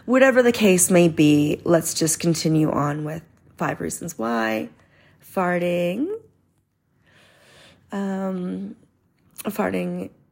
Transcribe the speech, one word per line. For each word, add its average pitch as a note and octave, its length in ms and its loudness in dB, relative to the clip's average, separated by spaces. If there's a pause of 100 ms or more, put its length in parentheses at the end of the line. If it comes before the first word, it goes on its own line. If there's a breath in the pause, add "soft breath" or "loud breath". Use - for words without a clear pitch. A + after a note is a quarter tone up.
whatever B3+ 400 4
the A#3+ 80 4
case F#3+ 360 4
may F3 200 6
be, D3+ 560 4
let's E3 280 0
just - 280 -2
continue D#3 500 0
on D3 340 -4
with D#3 180 -10 (340)
five D3 240 -4
reasons E3 360 -10
why A3+ 520 -4 (560 soft breath)
farting, F3 840 -2 (1800 soft breath)
um, F#3+ 840 -6 (680)
farting F#3 640 -6 (220)